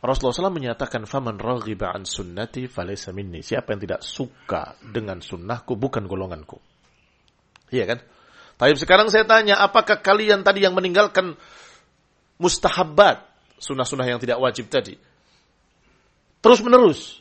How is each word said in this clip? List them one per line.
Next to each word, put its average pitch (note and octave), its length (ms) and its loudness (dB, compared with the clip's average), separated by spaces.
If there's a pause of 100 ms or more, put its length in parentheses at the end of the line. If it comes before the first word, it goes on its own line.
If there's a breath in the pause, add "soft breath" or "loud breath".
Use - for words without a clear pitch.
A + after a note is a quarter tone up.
Rasulullah B2+ 320 -2
sallallahu - 0 -
alaihi C#3+ 80 -8
wasallam F3+ 240 -4
menyatakan, A#2+ 400 -8
"Faman A#2 320 -8
raghiba G#2+ 560 -6
an G2 160 -10
sunnati G#2 640 -10
falaysa F#2+ 400 -10
minni." F#2 320 -12
Siapa A#2 320 -6
yang G2+ 80 -10
tidak F2+ 160 -8
suka - 800 -10
dengan G#2 400 -10
sunnahku, G2+ 560 -10
bukan G#2+ 320 -6
golonganku. F#2 480 -10 (1120)
Iya B2 160 -2
kan? A#2 160 -6 (560 soft breath)
Tapi C3+ 240 4
sekarang F#3+ 320 4
saya A3 160 4
tanya, G#3+ 320 4
apakah G#3 400 2
kalian G#3 400 4
tadi G3 240 2
yang F#3 80 4
meninggalkan F#3 640 0 (1040 soft breath)
mustahabbat, E3+ 880 2 (320)
sunnah-sunnah C3 480 -4
yang B2 80 -2
tidak A#2+ 240 -4
wajib B2 320 -4
tadi, G#2+ 240 -2 (1400)
terus-menerus? A#3+ 800 4